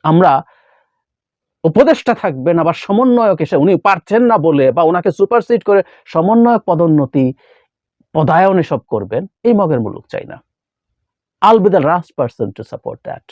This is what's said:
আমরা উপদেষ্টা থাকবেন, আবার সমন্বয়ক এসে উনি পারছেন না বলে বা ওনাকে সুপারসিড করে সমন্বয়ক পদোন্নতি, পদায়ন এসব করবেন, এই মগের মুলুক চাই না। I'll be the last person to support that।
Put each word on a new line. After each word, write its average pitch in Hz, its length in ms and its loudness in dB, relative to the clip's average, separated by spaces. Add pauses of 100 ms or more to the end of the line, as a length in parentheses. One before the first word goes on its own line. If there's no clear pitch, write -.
(100)
আমরা 175 220 4 (1400)
উপদেষ্টা 269 440 2 (100)
থাকবেন, 165 400 -2
আবার 160 220 -2
সমন্বয়ক 226 600 0
এসে 160 200 -4
উনি 196 100 2 (120)
পারছেন 196 440 0
না 220 60 2 (100)
বলে 143 200 2 (100)
বা 170 140 0
ওনাকে 180 280 -2
সুপারসিড 233 500 0
করে 202 120 4 (320)
সমন্বয়ক 226 580 2
পদোন্নতি, 151 560 0 (880)
পদায়ন 170 500 2
এসব 135 160 -6 (120)
করবেন, 107 300 -6 (240)
এই 233 140 2
মগের 156 240 -2
মুলুক - 280 -12
চাই - 200 -12
না। - 40 -18 (1080)
I'll 220 220 4
be 196 100 4
the 147 140 2
last 175 200 -4 (100)
person 117 260 -6 (100)
to 117 140 -16
support 113 280 -14 (100)
that। - 220 -16